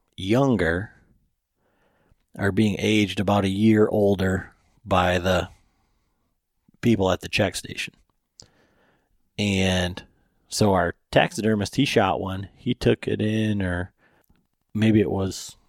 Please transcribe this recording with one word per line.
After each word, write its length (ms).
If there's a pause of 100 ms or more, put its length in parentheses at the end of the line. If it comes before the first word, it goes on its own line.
(180)
younger 720 (1500)
are 140
being 280
aged 400
about 260
a 40
year 380
older 640 (340)
by 320
the 300 (1300)
people 300
at 100
the 80
check 260
station. 380 (1400)
And 680 (460)
so 240
our 220 (160)
taxidermist, 680
he 80
shot 360
one. 340
He 180
took 340
it 140
in, 400
or 300 (840)
maybe 280
it 80
was, 460 (120)